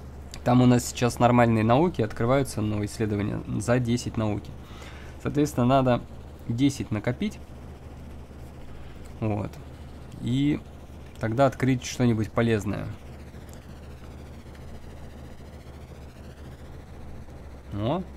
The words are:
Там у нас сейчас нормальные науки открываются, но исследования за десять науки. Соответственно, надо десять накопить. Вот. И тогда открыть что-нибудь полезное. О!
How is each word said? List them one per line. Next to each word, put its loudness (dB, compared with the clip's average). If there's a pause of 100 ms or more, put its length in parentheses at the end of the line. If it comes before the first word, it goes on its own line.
(440)
Там 8
у 10
нас 8
сейчас 0
нормальные 8
науки 6
открываются, 2
но 0
исследования 0 (180)
за 4
десять 0
науки. 0 (720)
Соответственно, 2
надо 6 (460)
десять 2
накопить. -2 (1800)
Вот. 0 (720)
И 2 (600)
тогда 4
открыть 4
что-нибудь 2
полезное. 2 (4000)
О! 0 (140)